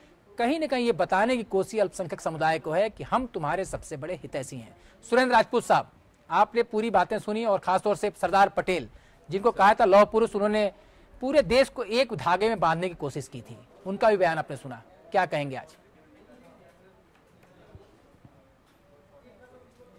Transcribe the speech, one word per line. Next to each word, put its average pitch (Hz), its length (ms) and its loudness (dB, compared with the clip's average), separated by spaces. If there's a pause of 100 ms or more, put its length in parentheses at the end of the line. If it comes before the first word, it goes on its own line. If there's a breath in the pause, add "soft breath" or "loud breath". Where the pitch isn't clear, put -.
(380 soft breath)
कहीं 262 220 0
ना 311 80 -2
कहीं 247 180 -2
ये 233 80 2
बताने 196 440 0
की 226 80 -6
कोशिश 190 340 -2
अल्पसंख्यक 185 420 -4
समुदाय 160 380 -2
को 160 120 -8
है 196 180 0
कि - 140 -14
हम 247 240 -4
तुम्हारे 170 380 -6
सबसे 147 320 -12
बड़े 185 180 -10
हितैषी 139 420 -10
हैं। 113 180 -18 (300 soft breath)
सुरेंद्र 247 280 2
राजपूत 226 300 2
साहब, 156 260 2 (400)
आपने 226 360 2
पूरी 220 260 -2
बातें 190 280 0
सुनी 214 260 -6
और 196 140 2
खासतौर 190 360 0
से 202 160 -2
सरदार 196 400 2
पटेल, 165 360 -2 (420 soft breath)
जिनको 196 220 0
कहा 202 220 4
था 226 120 2
लौह 196 200 8
पुरुष, 220 300 0
उन्होंने 208 360 0 (500 soft breath)
पूरे 277 220 2
देश 240 260 2
को 247 140 -10
एक 233 320 -2
धागे 185 340 0
में 220 100 -2
बांधने 170 300 0
की 165 60 -12
कोशिश 143 320 -8
की 120 140 -16
थी, 117 160 -20 (280)
उनका 202 240 2
भी 208 80 4
बयान 165 200 2
आपने 147 200 -8
सुना, 123 240 -14 (300)
क्या 185 140 0
कहेंगे 143 300 -4
आज? - 200 -16 (4000)